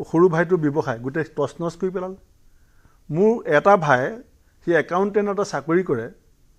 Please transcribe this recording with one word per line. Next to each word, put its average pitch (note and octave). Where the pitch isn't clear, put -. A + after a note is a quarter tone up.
সৰু E3
ভাইটোৰ E3+
ব্যৱসায় C#3+
গোটেই C3+
তছনছ E3
কৰি F#3+
পেলালে। F#3
মোৰ F#3+
এটা E3
ভাই, C#3+
সি -
একাউণ্টেণ্ট G3
এটা G3+
চাকৰি D#3+
কৰে C3